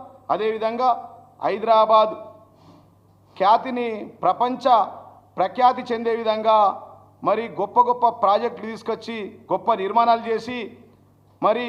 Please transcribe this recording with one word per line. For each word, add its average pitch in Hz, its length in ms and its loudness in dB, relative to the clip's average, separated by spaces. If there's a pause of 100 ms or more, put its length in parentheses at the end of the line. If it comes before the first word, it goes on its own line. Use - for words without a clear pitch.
(340)
అదేవిధంగా 220 560 -2 (540)
హైదరాబాద్ 220 680 4 (1300)
ఖ్యాతిని 233 500 2 (360)
ప్రపంచ 240 400 -2 (720)
ప్రఖ్యాతి 247 540 2
చెందే 226 280 -2
విధంగా 220 380 2 (720)
మరి 220 160 -2 (140)
గొప్ప 208 180 -4 (100)
గొప్ప 247 160 0 (220)
ప్రాజెక్టులు 220 460 -2
తీసుకొచ్చి, 220 460 -10 (340)
గొప్ప 190 300 0
నిర్మాణాలు 226 480 2
చేసి, 233 300 -6 (880)
మరి 240 200 0